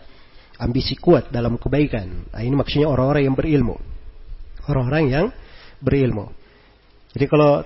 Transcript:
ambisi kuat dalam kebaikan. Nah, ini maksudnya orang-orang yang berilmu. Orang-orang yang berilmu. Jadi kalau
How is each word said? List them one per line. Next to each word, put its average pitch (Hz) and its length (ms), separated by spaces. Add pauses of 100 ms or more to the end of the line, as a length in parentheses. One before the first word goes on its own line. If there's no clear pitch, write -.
(580)
ambisi 127 380
kuat 165 340
dalam 117 300
kebaikan. 120 720
Nah, 107 100
ini 127 140
maksudnya 143 340
orang-orang 139 380
yang 135 80
berilmu. 135 400 (920)
Orang-orang 139 440
yang 151 140 (580)
berilmu. 120 480 (800)
Jadi 139 160
kalau 151 360